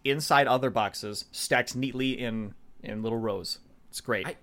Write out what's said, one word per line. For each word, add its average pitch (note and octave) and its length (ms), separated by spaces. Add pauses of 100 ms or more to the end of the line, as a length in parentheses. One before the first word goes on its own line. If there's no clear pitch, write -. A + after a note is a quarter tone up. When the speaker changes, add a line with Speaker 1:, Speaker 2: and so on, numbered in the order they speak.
Speaker 1:
inside C#3+ 440
other C3+ 220
boxes, G#2 600
stacked - 460
neatly C3 420
in, A2 360 (280)
in A2 220
little A2+ 140
rows. G2 420 (300)
It's - 100
great. G#2+ 260
Speaker 2:
I - 160